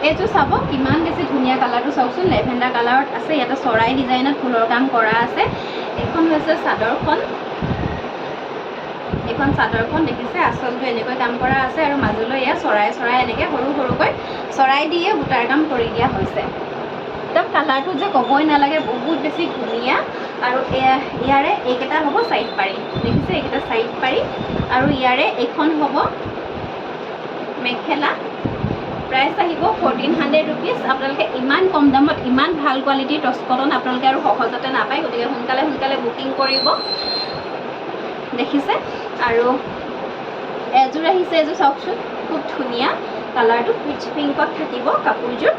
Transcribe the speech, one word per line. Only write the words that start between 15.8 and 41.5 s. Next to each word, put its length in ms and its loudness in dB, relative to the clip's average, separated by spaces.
দিয়া 120 2
হৈছে। 320 -2
একদম 1040 -4
কালাৰটো 400 2
যে 200 0
ক'বই 300 4
নালাগে, 360 4
বহুত 400 -2
বেছি 360 -2
ধুনীয়া। 400 -2
আৰু 320 0
এয়া, 240 4
ইয়াৰে 300 4
এইকেইটা 340 0
হ'ব 300 2
চাইড 160 0
পাৰি, 160 0
দেখিছে, 300 0
এইকেইটা 260 -2
চাইড 160 0
পাৰি। 180 2
আৰু 200 4
ইয়াৰে 320 2
এইখন 320 0
হ'ব 260 2
মেখেলা, 440 -2
প্ৰাইচ 300 0
আহিব 420 2
ফৰ্টিন 380 2
হাণ্ড্ৰেড 300 2
ৰুপিজ। 400 -2
আপোনালোকে 460 0
ইমান 320 2
কম 240 6
দামত 240 4
ইমান 280 2
ভাল 160 2
কোৱালিটিৰ 400 0
টচ 160 0
কটন 220 2
আপোনালোকে 360 0
আৰু 160 4
সহজতে 440 0
নাপায়, 340 0
গতিকে 220 -2
সোনকালে 380 0
সোনকালে 340 0
বুকিং 420 -4
কৰিব। 320 2
দেখিছে? 360 0
আৰু 320 2
এযোৰ 320 4
আহিছে, 300 4
এযোৰ 200 2